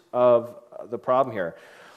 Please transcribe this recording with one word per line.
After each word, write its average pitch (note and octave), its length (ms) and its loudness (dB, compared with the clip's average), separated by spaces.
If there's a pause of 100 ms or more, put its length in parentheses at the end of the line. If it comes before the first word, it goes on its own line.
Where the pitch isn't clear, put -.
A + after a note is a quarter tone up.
(120)
of A#2+ 420 2 (360)
the A#2 80 -8
problem B2+ 360 -2
here. F2 200 -6 (420)